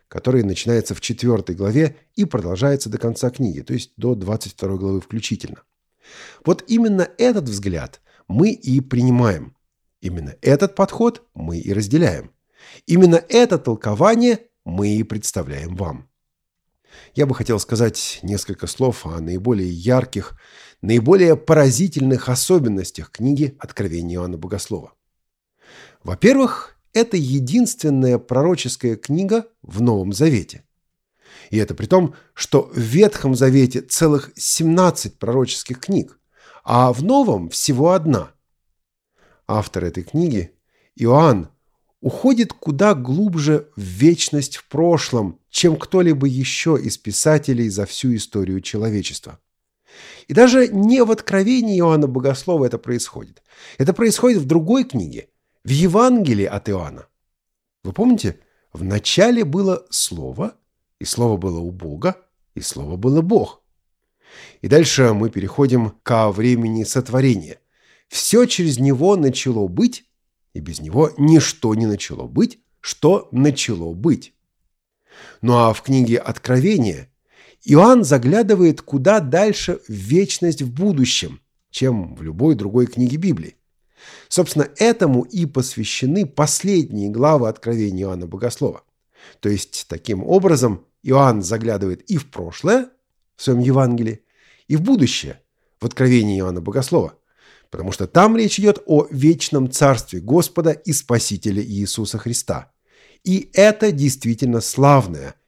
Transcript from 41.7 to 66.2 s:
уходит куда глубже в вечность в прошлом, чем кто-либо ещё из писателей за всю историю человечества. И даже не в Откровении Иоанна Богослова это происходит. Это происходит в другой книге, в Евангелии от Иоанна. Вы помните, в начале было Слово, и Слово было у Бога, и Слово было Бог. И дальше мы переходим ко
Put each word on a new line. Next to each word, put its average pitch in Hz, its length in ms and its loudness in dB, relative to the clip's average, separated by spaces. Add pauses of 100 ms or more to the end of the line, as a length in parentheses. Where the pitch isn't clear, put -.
уходит 226 520 0
куда 180 420 0
глубже 151 800 -2
в 104 60 -12
вечность 135 760 0
в - 140 -20
прошлом, 135 680 0 (100)
чем 165 260 2
кто-либо 156 520 2
ещё 135 500 -2
из 120 200 -6
писателей 131 720 0
за 101 180 -4
всю 123 300 -2
историю 95 460 -4
человечества. - 800 -6 (880)
И - 60 -8
даже 247 360 6
не 220 340 4
в 220 80 2
Откровении 214 640 0
Иоанна 160 300 4
Богослова 131 580 -2
это 120 120 -4
происходит. 113 640 -10 (340)
Это 147 160 2
происходит 233 460 2
в 139 60 -4
другой 170 400 2
книге, 85 420 -8 (380)
в 107 40 -4
Евангелии 175 760 2
от 101 240 -6
Иоанна. 87 380 -8 (760)
Вы 95 80 -10
помните, 214 480 0 (320)
в 78 120 -12
начале 190 600 2
было 185 460 -2
Слово, - 640 -8 (440)
и 95 60 -12
Слово 117 300 0
было 87 240 -4
у 85 120 -8
Бога, 90 440 -6 (400)
и - 60 -12
Слово 73 340 -10
было 131 260 2
Бог. 175 400 0 (1000)
И 98 80 -4
дальше 135 440 4
мы 107 160 -2
переходим 117 640 -2 (120)
ко 113 280 2